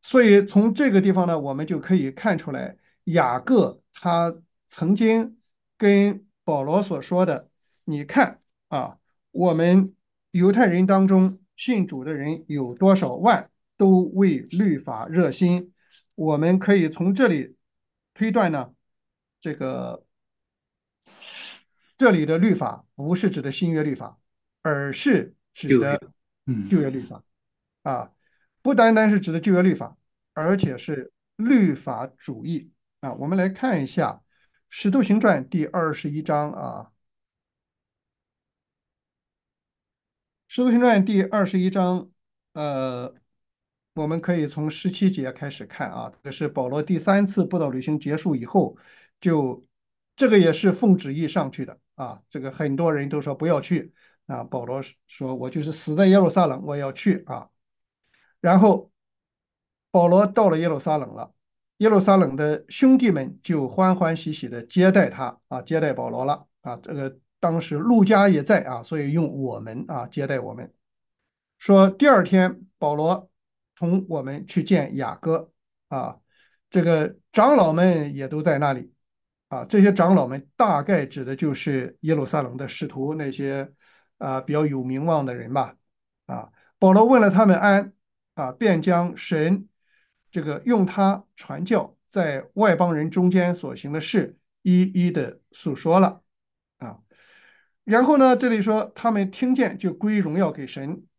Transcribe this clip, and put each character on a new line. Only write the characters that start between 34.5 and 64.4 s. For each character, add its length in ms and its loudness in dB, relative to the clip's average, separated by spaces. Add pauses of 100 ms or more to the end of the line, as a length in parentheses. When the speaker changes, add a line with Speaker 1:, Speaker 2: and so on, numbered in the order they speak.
Speaker 1:
《使 200 -4
徒 140 2
行 160 2
传》 300 2
第 160 -2
二 280 -4
十 160 -10
一 140 -8
章 280 -2
啊， 360 -12 (3500)
《使 160 -4
徒 80 2
行 80 4
传》 240 4
第 200 0
二 220 0
十 140 -2
一 100 0
章， 400 -2 (440)
呃， 600 -8 (800)
我 140 -6
们 120 -4
可 160 -4
以 120 -2
从 220 -6
十 200 -6
七 220 0
节 200 -6
开 160 -14
始 200 -14
看 240 -10
啊， 200 -12 (120)
这 80 -14
是 160 -6
保 200 -4
罗 140 -4
第 160 -2
三 260 2
次 220 0
布 140 -4
道 100 -2
旅 100 -6
行 200 -4
结 180 -4
束 180 -2
以 100 -6
后， 300 -2 (460)
就， 420 -2 (520)
这 120 2
个 120 6
也 120 6
是 200 2
奉 260 4
旨 160 -8
意 140 -4
上 240 -4
去 120 -10
的 140 -14 (160)
啊。 260 -12 (100)
这 100 -12
个 100 -10
很 260 -4
多 160 0
人 160 -4
都 140 -6
说 140 -8
不 100 -8
要 160 0
去 320 -6 (320)
啊， 180 -12
保 220 -10
罗 160 -10 (260)
说 280 -10
：“我 120 -10
就 140 -8
是 100 -8
死 240 -6
在 120 4
耶 100 8
路 100 6
撒 200 2
冷， 180 -6
我 100 -8
要 160 -8
去 360 -2
啊。” 200 -12 (920)
然 180 6
后 320 4 (1000)
保 180 4
罗 200 4
到 220 2
了 100 0
耶 80 -2
路 100 -2
撒 220 -4
冷 160 -10
了， 180 -16 (440)
耶 120 2
路 100 6
撒 160 4
冷 200 2
的 340 -2
兄 260 4
弟 140 4
们 320 -4
就 260 -4
欢 280 2
欢 200 -2
喜 160 -10
喜 160 -10